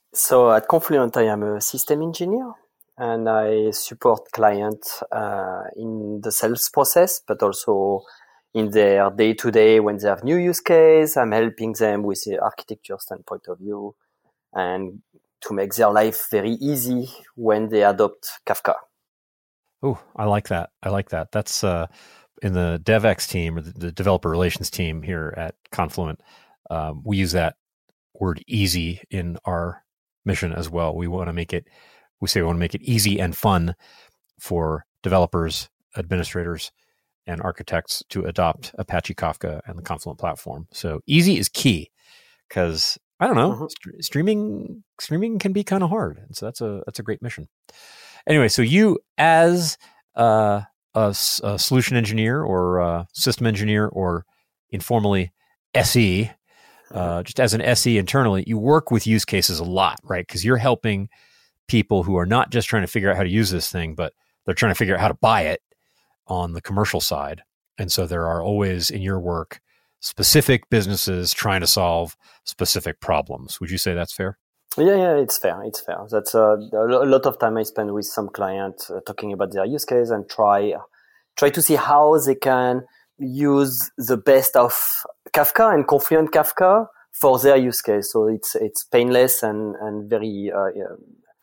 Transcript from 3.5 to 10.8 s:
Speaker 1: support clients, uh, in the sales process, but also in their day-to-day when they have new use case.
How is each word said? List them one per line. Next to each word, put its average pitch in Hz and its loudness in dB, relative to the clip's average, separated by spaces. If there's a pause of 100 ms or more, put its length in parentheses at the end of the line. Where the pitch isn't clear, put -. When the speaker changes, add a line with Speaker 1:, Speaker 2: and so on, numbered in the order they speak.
Speaker 1:
support - -2
clients, 107 0 (100)
uh, 98 -6 (120)
in 107 -8
the 110 -6
sales - -2
process, 170 2
but - -4
also 98 0 (500)
in 110 0
their 101 4
day-to-day 110 4
when 104 0
they 101 -4
have 98 0
new 156 0
use 175 0
case. 160 6